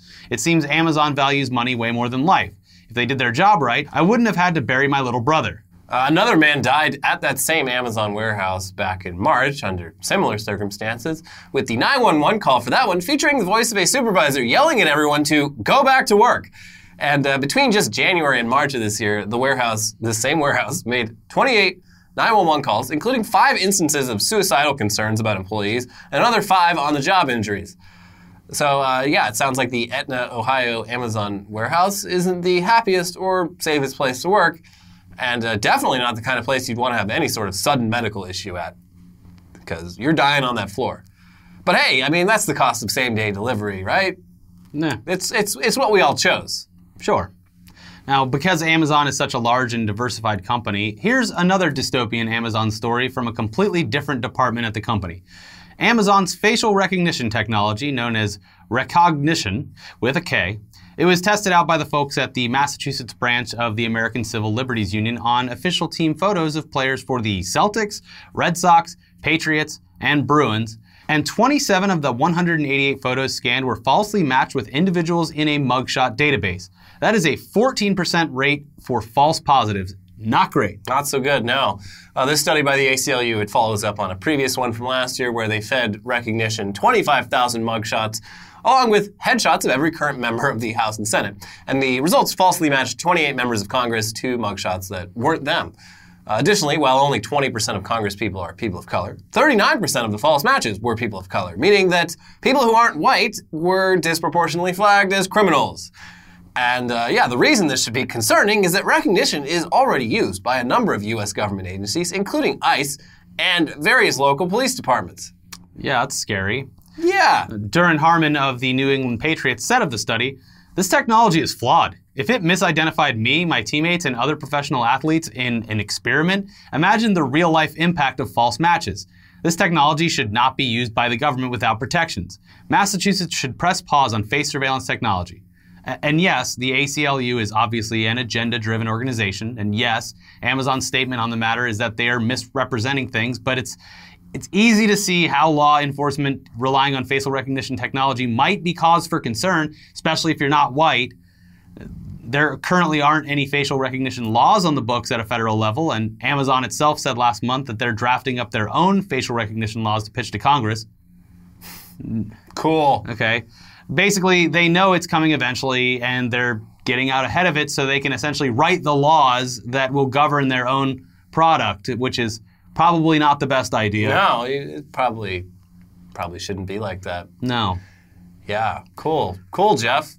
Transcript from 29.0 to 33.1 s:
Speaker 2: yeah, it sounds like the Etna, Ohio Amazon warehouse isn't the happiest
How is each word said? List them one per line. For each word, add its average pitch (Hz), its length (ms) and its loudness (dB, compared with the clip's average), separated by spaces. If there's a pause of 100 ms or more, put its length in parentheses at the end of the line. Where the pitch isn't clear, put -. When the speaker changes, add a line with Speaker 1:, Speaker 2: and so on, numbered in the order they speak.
Speaker 2:
yeah, 156 200 2
it 107 80 -6
sounds 135 220 0
like 127 140 0
the 120 200 -2
Etna, 127 400 -4
Ohio 120 540 -2
Amazon 107 640 -6
warehouse 165 540 -2
isn't 180 380 -2
the 180 180 2
happiest 185 580 0